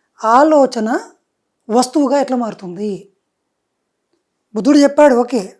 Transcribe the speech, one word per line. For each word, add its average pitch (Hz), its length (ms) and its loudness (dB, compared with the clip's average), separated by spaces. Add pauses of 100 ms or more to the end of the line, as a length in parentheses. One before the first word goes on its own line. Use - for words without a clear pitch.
(240)
ఆలోచన 262 760 2 (720)
వస్తువుగా 269 500 0
ఎట్లా 262 160 -4
మారుతుంది? 196 760 -10 (1400)
బుద్ధుడు 240 240 0
చెప్పాడు, 285 360 4
ఓకే, 233 460 -4